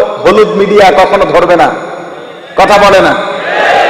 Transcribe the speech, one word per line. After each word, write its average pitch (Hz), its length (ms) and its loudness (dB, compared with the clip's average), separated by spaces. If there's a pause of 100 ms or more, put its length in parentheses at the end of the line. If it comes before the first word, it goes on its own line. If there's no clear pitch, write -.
(220)
হলুদ 196 260 2
মিডিয়া 196 420 2
কখনো 185 340 2
ধরবে 170 320 0
না, 151 120 2 (880)
কথা 196 220 2
বলে 196 220 4
না। - 120 0 (760)